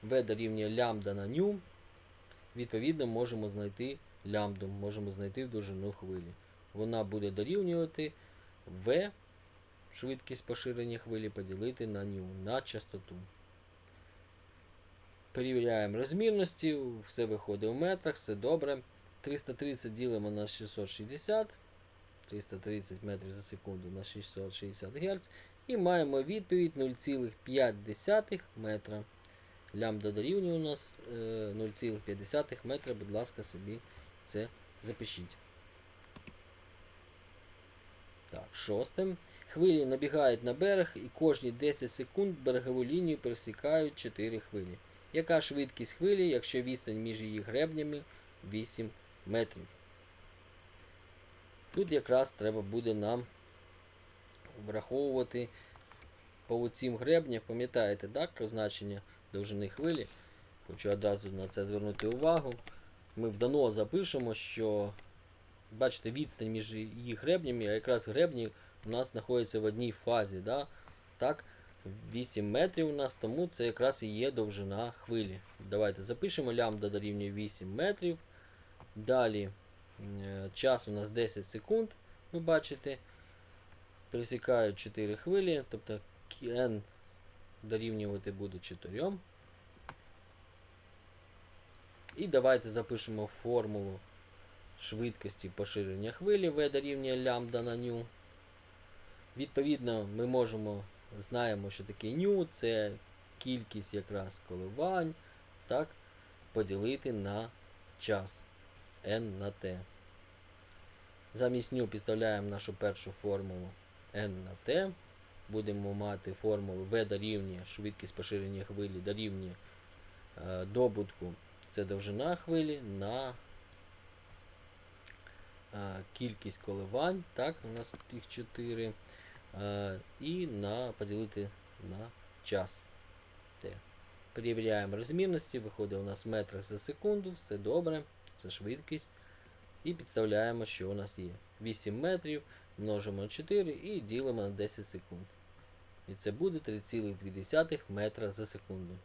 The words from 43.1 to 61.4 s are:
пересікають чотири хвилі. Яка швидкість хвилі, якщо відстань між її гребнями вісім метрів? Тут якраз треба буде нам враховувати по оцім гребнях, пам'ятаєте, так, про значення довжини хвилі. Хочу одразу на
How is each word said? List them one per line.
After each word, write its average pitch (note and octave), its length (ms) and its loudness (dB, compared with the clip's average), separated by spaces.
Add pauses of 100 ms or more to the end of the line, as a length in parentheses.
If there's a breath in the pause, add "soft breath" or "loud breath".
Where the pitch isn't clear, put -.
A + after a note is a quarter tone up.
пересікають C#3+ 800 2
чотири A2+ 440 -2
хвилі. F#2 380 -6 (360 loud breath)
Яка D#3+ 280 6
швидкість C#3 520 -2
хвилі, F#3 360 6
якщо B2+ 320 2
відстань B2 360 -2
між A2 240 -2
її G#2+ 200 -2
гребнями D3 600 0 (520 loud breath)
вісім A2 360 -2 (360)
метрів? G#2 420 0 (2000)
Тут F#3 180 2
якраз C3+ 420 4
треба G#2+ 280 0
буде A2 320 0
нам A2 320 0 (1400)
враховувати B2 840 0 (960 loud breath)
по A#2+ 140 0
оцім A#2+ 360 0
гребнях, C3+ 440 4
пам'ятаєте, A2+ 680 2
так, C3+ 240 -2
про - 160 -4
значення G2+ 540 -2 (320 loud breath)
довжини G2+ 360 -2
хвилі. D3 380 0 (600 loud breath)
Хочу G2+ 240 -2
одразу G2+ 380 2
на F#2+ 180 -4